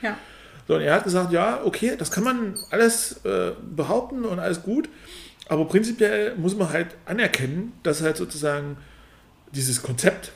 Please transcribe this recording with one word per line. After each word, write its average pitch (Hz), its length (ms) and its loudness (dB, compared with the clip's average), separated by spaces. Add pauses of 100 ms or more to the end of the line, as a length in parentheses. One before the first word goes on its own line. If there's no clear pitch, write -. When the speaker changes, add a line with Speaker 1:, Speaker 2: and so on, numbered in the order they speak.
Speaker 1:
Ja. 214 140 -2 (500)
Speaker 2:
So, 160 100 4
und 156 60 2
er 147 120 4
hat - 100 4
gesagt, 180 280 2
ja, 214 320 2
okay, 220 340 0
das 156 120 -4
kann 196 140 0
man 240 300 0 (160)
alles, 226 540 2
äh, 92 260 2 (260)
behaupten 233 480 0
und 185 140 -2
alles 170 240 -2
gut, 262 260 0 (600)
aber 156 180 2
prinzipiell 214 720 2
muss 185 200 0
man 180 140 0
halt 170 240 -2 (100)
anerkennen, 180 680 -2 (100)
dass 151 180 0
halt 156 160 2
sozusagen 147 600 -4 (760)
dieses 127 300 -2
Konzept, 143 540 0